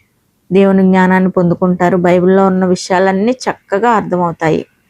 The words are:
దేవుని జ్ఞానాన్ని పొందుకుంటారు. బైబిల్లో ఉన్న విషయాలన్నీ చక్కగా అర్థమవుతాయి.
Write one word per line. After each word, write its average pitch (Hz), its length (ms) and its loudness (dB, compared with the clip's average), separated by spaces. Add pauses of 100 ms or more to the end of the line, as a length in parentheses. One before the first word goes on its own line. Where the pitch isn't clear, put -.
(520)
దేవుని 196 320 2
జ్ఞానాన్ని 185 460 2
పొందుకుంటారు. 180 680 0
బైబిల్లో 180 500 2
ఉన్న 185 180 0
విషయాలన్నీ 190 680 -2
చక్కగా 226 600 -4
అర్థమవుతాయి. 175 760 -2 (240)